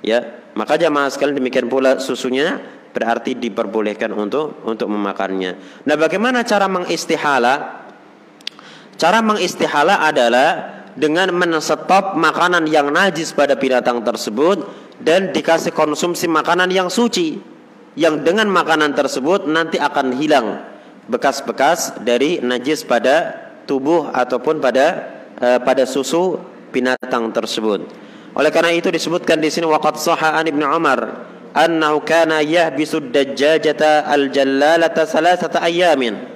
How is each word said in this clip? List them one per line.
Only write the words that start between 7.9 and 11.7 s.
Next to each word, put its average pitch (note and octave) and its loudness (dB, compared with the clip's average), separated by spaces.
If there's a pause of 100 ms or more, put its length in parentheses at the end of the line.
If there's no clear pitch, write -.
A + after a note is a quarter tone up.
Cara F3+ 4
mengistihala F3 2
adalah C#3 2 (160)
dengan D#3 2
men-stop E3+ 0